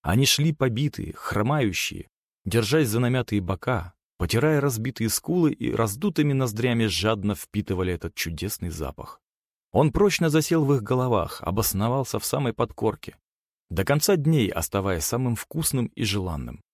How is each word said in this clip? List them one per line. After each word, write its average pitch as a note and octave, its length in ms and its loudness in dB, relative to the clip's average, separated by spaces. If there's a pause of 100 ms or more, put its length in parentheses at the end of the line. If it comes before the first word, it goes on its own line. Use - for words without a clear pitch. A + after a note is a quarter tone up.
Они A#2 240 2
шли D#3 260 2
побитые, C3 600 -2
хромающие, A2+ 920 -2 (360)
держась A2+ 440 2
за A2+ 120 0
намятые A#2+ 400 0
бока, F2+ 540 -4 (240)
потирая C3+ 420 2
разбитые A#2+ 480 -2
скулы E3 440 2
и A#2+ 200 -4
раздутыми C#3+ 600 0
ноздрями A#2 540 0
жадно G2+ 480 0
впитывали F#2 580 -2
этот E2+ 220 -6
чудесный F2 560 -6
запах. D2 500 -10 (520)
Он D3 200 4
прочно F3 380 4
засел D#3 340 4
в C#3+ 100 4
их A#2+ 80 2
головах, A#2+ 600 0
обосновался A2 760 0
в - 60 -6
самой C3 280 0
подкорке, - 640 -4 (520)
до F2+ 140 -2
конца D3+ 320 4
дней C#3+ 320 2
оставаясь F#2+ 560 -2
самым A#2+ 320 -2
вкусным C#3 500 -4
и - 180 -6
желанным F2+ 580 -4 (120)